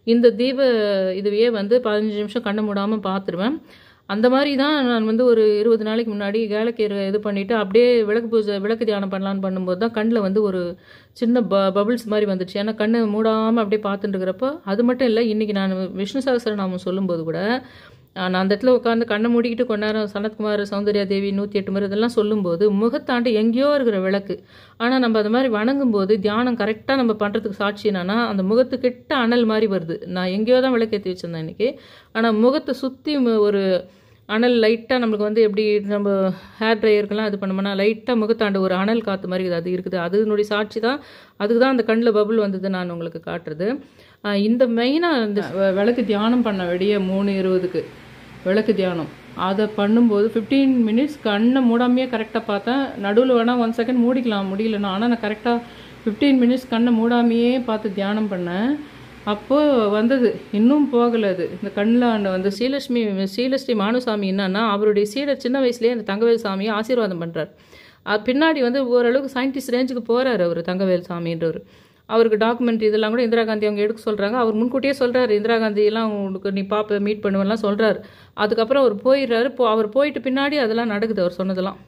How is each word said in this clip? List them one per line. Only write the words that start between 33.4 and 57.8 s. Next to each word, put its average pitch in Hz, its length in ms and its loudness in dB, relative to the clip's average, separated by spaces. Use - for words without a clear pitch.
அனல் 233 340 2
லைட்டா 226 320 2
நம்மளுக்கு 220 360 0
வந்து 220 140 2
எப்படி 208 380 2
நம்ம 202 300 -2
ஹேர் 220 180 2
ட்ரையருக்கெல்லாம் 208 480 0
இது 202 100 -4
பண்ணோம்னா 196 380 -4
லைட்டா 220 420 0
முகத்தாண்டு 214 420 0
ஒரு 190 160 0
அனல் 214 280 0
காத்து 190 260 -6
மாதிரி 185 200 -2
இருக்குது, 175 40 -2
அது 170 180 -4
இருக்குது. 180 240 -4
அதனுடைய 208 500 0
சாட்சி 208 360 -4
தான், 262 200 -2
அதுக்கு 233 240 2
தான் 262 180 4
அந்த 220 80 0
கண்ணுல 226 280 2
பபுள் 208 200 2
வந்தது 196 360 -2
நான் 180 200 -4
உங்களுக்கு 165 360 -10
காட்டுறது. 170 540 -6
ஆ, 208 100 -2
இந்த 226 320 2
மெயினா 254 600 0
இந்த 208 140 -2
வ-, 190 160 2
விளக்கு 226 300 2
தியானம் 220 380 0
பண்ண 196 220 -2
விடிய 190 420 0
மூணு 196 260 0
இருபதுக்கு 185 520 0
விளக்கு 214 300 2
தியானம், 175 320 -2
அதை 190 300 -2
பண்ணும்போது 214 500 2
ஃபிஃப்டீன் 262 460 2
மினிட்ஸ் 254 360 -2
கண்ணை 233 480 2
மூடாமையே 247 380 2
கரெக்டா 220 380 -4
பார்த்தேன். 233 380 -2
நடுவுல 226 300 2
வேணா 240 260 2
ஒன் 226 180 0
செகண்ட் 240 280 0
மூடிக்கலாம் 233 500 0
முடியலன்னா, 208 300 -2
ஆனா 202 240 -2
நான் 233 140 0
கரெக்டா 220 380 -2
ஃபிஃப்டீன் 262 340 2
மினிட்ஸ் 247 320 2
கண்ணை 233 220 2
மூடாமையே 240 720 2
பார்த்து 214 300 -4